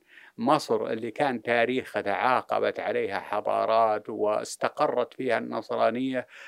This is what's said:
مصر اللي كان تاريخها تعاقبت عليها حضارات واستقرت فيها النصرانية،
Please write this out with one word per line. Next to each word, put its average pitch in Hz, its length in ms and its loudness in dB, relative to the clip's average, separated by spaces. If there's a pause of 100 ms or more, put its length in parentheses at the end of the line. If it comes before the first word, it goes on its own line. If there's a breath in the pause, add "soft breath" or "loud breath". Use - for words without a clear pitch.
(380 loud breath)
مصر 120 500 2
اللي 117 240 -4
كان 131 300 -2
تاريخها 120 600 0
تعاقبت 107 800 0
عليها 101 400 -2
حضارات 107 920 2
واستقرت 120 1040 0
فيها 123 240 0
النصرانية، 120 880 -2 (200 loud breath)